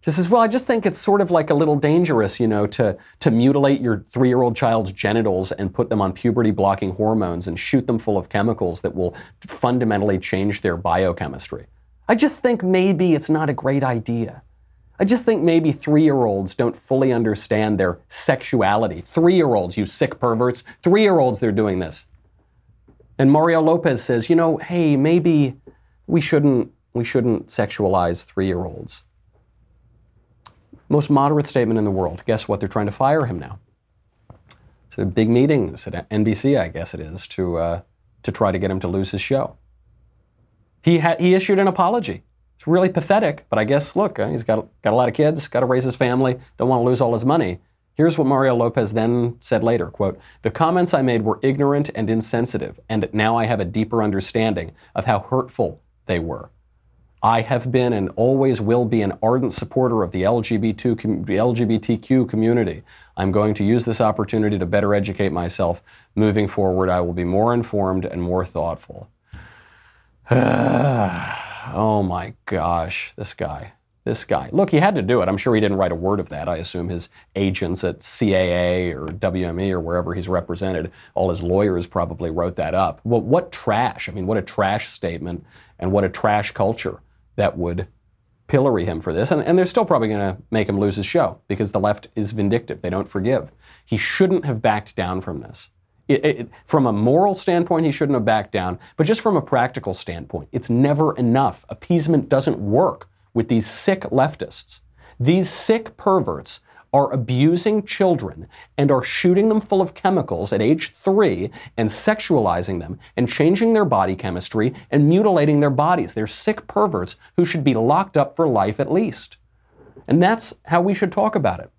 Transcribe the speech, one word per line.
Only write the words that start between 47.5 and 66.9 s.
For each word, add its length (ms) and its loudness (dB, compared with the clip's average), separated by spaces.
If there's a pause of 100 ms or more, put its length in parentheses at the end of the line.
Here's 220 2
what 100 2
Mario 280 2
Lopez 380 0
then 460 0
said 240 -2
later, 240 0
quote, 320 -4 (240)
"The 80 0
comments 420 0
I 80 2
made 220 0
were 180 -2
ignorant 540 0
and 140 -2
insensitive, 760 -2
and 260 -2
now 220 2
I 100 0
have 140 0
a 60 -2
deeper 380 -2
understanding 680 -2 (200)
of 120 -4
how 160 2
hurtful 600 -4 (240)
they 140 -2
were. 320 -8 (720)
I 200 4
have 300 -2
been 220 2
and 240 -2
always 420 2
will 240 2
be 180 0
an 220 -2
ardent 300 0
supporter 500 0
of 80 -4
the 140 -2
L 160 2
G 160 -2
B 160 0
T 200 -2
com-, 300 -2
the 140 -2
L 160 2
G 100 0
B 160 0
T 180 -2
Q 280 0
community. 580 0 (320)
I'm 160 0
going 240 2
to 80 -2
use 220 2
this 160 -2
opportunity 580 0
to 60 -2
better 280 2
educate 380 -2
myself. 500 -4 (340)
Moving 340 2
forward, 400 0
I 100 2